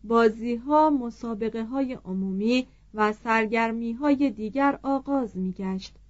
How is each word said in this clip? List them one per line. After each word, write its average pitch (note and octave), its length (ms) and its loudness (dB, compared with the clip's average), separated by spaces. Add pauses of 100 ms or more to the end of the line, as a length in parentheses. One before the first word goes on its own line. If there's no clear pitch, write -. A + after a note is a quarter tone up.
بازی‌ها، A#3 840 4
مسابقه‌های A#3 1000 -4 (120)
عمومی F#3+ 640 0 (280)
و G#3+ 180 2
سرگرمی‌های A#3 1160 0
دیگر C4 520 0
آغاز C4+ 540 -2
می‌گشت. F#3+ 600 -6 (140)